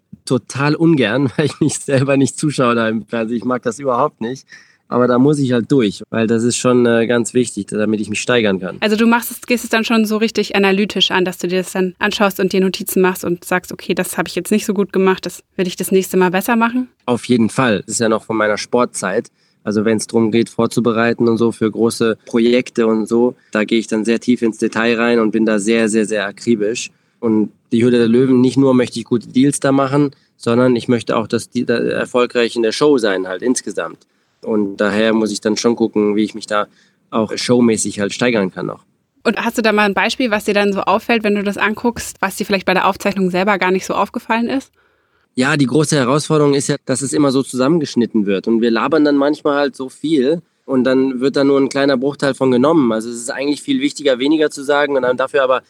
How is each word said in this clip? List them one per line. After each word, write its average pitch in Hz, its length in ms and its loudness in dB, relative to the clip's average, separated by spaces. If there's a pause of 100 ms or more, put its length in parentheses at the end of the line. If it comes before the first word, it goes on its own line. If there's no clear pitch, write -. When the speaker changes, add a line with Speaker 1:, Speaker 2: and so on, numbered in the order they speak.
(260)
Speaker 1:
total 139 480 -2
ungern, 139 580 2
<laughs> - 40 -8
weil 156 100 0
ich - 140 -6
mich 151 180 0
selber 139 400 0
nicht 131 200 0
zuschaue 131 360 0
da 113 160 0
im 110 160 -6
Fernsehen. 117 320 -4
Ich 104 60 -8
mag 123 180 -4
das 117 160 -4
überhaupt 139 420 -2
nicht. 123 260 -8 (400)
Aber 123 200 2
da 123 120 2
muss 143 200 4
ich 131 140 0
halt 120 200 0
durch, 113 380 2
weil 113 160 0
das 113 160 0
ist 120 160 0
schon, 123 260 4
äh, 117 220 4
ganz 117 260 0
wichtig, 113 360 -2
damit 107 340 -2
ich 104 80 -8
mich 104 100 -4
steigern 107 400 0
kann. 92 200 -8
Speaker 2:
Also 214 160 0
du 226 100 2
machst 233 240 0
es, - 120 -14
gehst 240 220 -4
es 233 60 -14
dann 226 140 0
schon 226 200 2
so 214 140 -2
richtig 208 360 -2
analytisch 196 560 0
an, 185 140 0
dass 180 140 -4
du 180 100 -6
dir 185 120 0
das 180 120 -10
dann 185 280 -2
anschaust 202 380 0
und 196 140 0
dir 190 80 2
Notizen 190 400 0
machst 185 240 0
und 175 220 -4
sagst, 180 260 -4
"Okay, - 220 -6
das 190 240 -4
hab 185 100 -4
ich - 60 -12
jetzt - 160 -6
nicht 214 160 0
so 208 80 -2
gut 196 180 -2
gemacht, 190 320 0
das - 180 -12 (140)
will 185 100 -2
ich 185 100 -6
das 180 140 -6
nächste 190 280 2
Mal 180 140 2
besser 196 240 0
machen?" 233 320 0 (180)
Speaker 1:
Auf 120 200 -2
jeden 117 220 2
Fall. 117 380 0
Das 107 80 -8
ist - 60 -4
ja 113 100 2
noch 110 140 0
von 110 120 -6
meiner 107 220 0
Sportzeit. 120 720 -2 (320)
Also 107 220 -2
wenn's 107 220 0
drum 113 260 0
geht, 113 160 2
vorzubereiten 117 800 0
und 113 80 2
so 113 160 0
für 110 180 -2
große 113 540 0
Projekte 120 640 0
und 110 200 0
so, 120 300 0 (160)
da 107 120 0
gehe 113 140 0
ich 107 100 -4
dann 110 180 -2
sehr 113 120 0
tief 123 220 0
ins 113 160 -2
Detail 113 420 0
rein 117 220 2
und 107 120 0
bin 110 120 2
da 110 140 2
sehr, 113 320 2
sehr, 110 160 0
sehr 101 200 -4
akribisch. 107 640 -2 (300)
Und 110 320 0 (180)
die 117 140 2
Höhle 123 140 4
der 117 100 4
Löwen, 127 320 4
nicht 127 160 2
nur 135 160 4
möchte 123 260 0
ich 110 60 -8
gute 117 240 -2
Deals 139 320 2
da 139 100 0
machen, 139 420 2 (260)
sondern 123 380 2
ich 113 120 -4
möchte 120 260 0
auch, 113 120 0
dass - 240 -4
die 123 160 -4
da 120 100 0
erfolgreich 120 800 0
in 117 60 0
der 110 100 2
Show 147 240 4
sein 95 320 0
halt 92 140 -8
insgesamt. 95 640 -4 (360)
Und 104 360 -2
daher 107 340 2
muss 110 180 0
ich 101 120 -8
dann 107 160 0
schon 117 180 -2
gucken, 104 400 0
wie 107 80 2
ich 104 100 -6
mich 104 120 -14
da 104 200 -2 (440)
auch 110 260 -2
showmäßig 110 640 2
halt 101 140 -2
steigern 113 360 0
kann 95 140 -10
noch. - 220 -10 (380)
Speaker 2:
Und 233 120 0
hast 233 220 -4
du 240 40 0
da 220 100 2
mal 208 120 2
ein 202 80 0
Beispiel, 214 380 -2
was 208 140 -2
dir 208 100 0
dann 202 180 2
so 190 80 -4
auffällt, 220 420 0
wenn 208 120 0
du 208 80 -2
das 202 160 -4
anguckst, - 640 -4
was 190 160 -4
dir 208 100 -4
vielleicht 196 180 -2
bei 190 80 0
der 185 160 2
Aufzeichnung 190 400 -2
selber 190 300 0
gar 185 140 0
nicht 190 120 -2
so - 80 -6
aufgefallen 226 560 -2
ist? 262 240 -6 (640)
Speaker 1:
Ja, 139 200 2
die 143 100 2
große 151 300 2
Herausforderung 143 580 2
ist 139 120 0
ja, 143 80 -2 (120)
dass 131 160 -2
es 135 100 -6
immer 147 180 2
so 131 140 2
zusammengeschnitten 127 800 0
wird. 98 220 -2
Und 113 140 2
wir 117 100 2
labern 143 320 2
dann 147 120 4
manchmal 143 420 0
halt 143 180 -2
so 131 120 -10
viel 147 540 0 (220)
und 131 180 0
dann 131 380 0
wird 135 160 0
da 139 80 2
nur 139 160 4
ein 135 80 2
kleiner 139 280 0
Bruchteil 135 380 -2
von 131 160 0
genommen. 131 400 2
Also 110 200 -4
es 117 60 -10
ist 120 140 -10
eigentlich 139 320 -4
viel 135 180 -2
wichtiger, 139 380 0
weniger 151 320 0
zu 143 140 -12
sagen 143 320 0
und 131 60 2
dann 123 140 2
dafür 131 280 0
aber 127 260 2